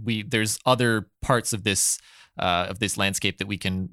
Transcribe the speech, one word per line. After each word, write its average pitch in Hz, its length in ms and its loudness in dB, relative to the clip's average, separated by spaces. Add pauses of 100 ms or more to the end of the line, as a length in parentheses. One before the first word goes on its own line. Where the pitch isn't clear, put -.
we, 110 200 -2
there's 110 420 0
other 117 420 2 (140)
parts 120 320 0
of 101 100 -6
this, - 360 0 (400)
uh, 90 280 2
of 101 120 -8
this - 180 -2
landscape 98 400 0
that - 100 -4
we 101 120 -4
can 92 340 -2